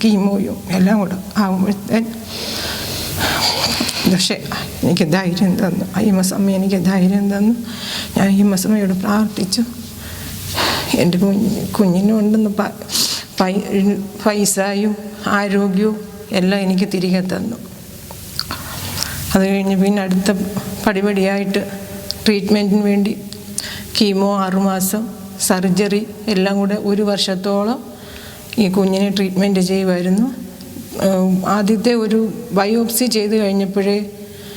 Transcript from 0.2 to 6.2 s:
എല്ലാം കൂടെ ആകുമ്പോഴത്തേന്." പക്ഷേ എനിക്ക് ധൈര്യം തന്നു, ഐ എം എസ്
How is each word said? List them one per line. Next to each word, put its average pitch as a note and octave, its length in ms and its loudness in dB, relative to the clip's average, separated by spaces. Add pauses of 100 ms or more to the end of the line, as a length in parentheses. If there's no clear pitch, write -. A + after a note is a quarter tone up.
എല്ലാം F#3 280 4
കൂടെ F#3 180 -2 (200)
ആകുമ്പോഴത്തേന്." G3+ 720 0 (2000)
പക്ഷേ F#3 300 0 (400)
എനിക്ക് F3 300 2
ധൈര്യം F#3 440 2
തന്നു, F3+ 280 0 (140)
ഐ G#3+ 100 4
എം F#3+ 100 4
എസ് F#3 160 0